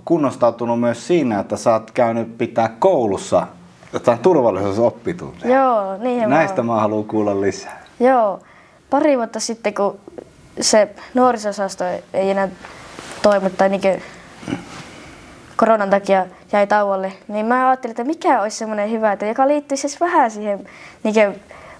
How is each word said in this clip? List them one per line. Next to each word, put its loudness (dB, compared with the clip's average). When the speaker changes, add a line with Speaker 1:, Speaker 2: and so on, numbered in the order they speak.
Speaker 1:
kunnostautunut 0
myös -2
siinä, 2
että -4
sä 2
oot -2
käynyt -2
pitää -2
koulussa 2
jotain 2
turvallisuusoppitunteja. 0
Speaker 2:
Joo, 0
niihin -2
Speaker 1:
Näistä 2
Speaker 2:
mä -2
oon. 2
Speaker 1:
mä 2
haluan 0
kuulla -2
lisää. -4
Speaker 2:
Joo, 2
pari 2
vuotta -4
sitten, -6
kun -2
se 4
nuorisosasto 0
ei 0
enää 0
toimi 4
tai 2
niinkö 0
koronan 2
takia 2
jäi 2
tauolle, 0
niin -4
mä 2
ajattelin, -2
että -8
mikä 0
olisi -4
semmonen -4
hyvä, 0
että -4
joka 0
liittyisi -2
edes -8
vähän 2
siihen -4
niinkö 2